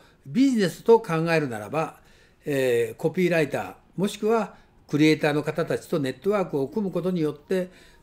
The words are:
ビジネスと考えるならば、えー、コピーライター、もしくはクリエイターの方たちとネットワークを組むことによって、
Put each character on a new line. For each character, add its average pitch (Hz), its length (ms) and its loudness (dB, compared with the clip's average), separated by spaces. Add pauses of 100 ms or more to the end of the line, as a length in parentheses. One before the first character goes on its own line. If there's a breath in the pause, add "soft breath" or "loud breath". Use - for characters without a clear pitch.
(260 loud breath)
ビ 240 260 2
ジ 233 60 2
ネ 185 120 2
ス - 140 -12
と 226 160 8
考 175 140 -6 (180)
え 160 80 4
る 147 80 0
な 113 120 -8
ら 104 100 -12
ば、 156 300 -4 (460 soft breath)
え 123 480 0
ー、 - 20 -20
コ 160 160 -2
ピ 180 160 0
ー 170 40 2
ラ 165 100 2
イ 135 80 0
タ 127 80 -4
ー、 95 180 -8 (200)
も 185 120 -2
し - 100 -8
く 208 100 -4
は 220 280 0 (320 soft breath)
ク 151 100 -2
リ 151 100 6
エ 156 60 6
イ 147 60 -2
タ 151 100 0
ー 143 40 0
の 147 80 -2
方 156 240 -4
た 131 140 -4
ち - 80 -20
と 175 120 -2
ネ 131 120 -4
ッ - 80 -10
ト 196 120 -2
ワ 208 100 0
ー 180 40 -2
ク 147 140 -4
を 135 80 -4
組 202 200 -4
む 170 40 -8
こ 175 100 -4
と 185 100 -2
に 175 100 -2
よ 151 100 -2
っ 147 60 -10
て、 185 320 -4 (340 soft breath)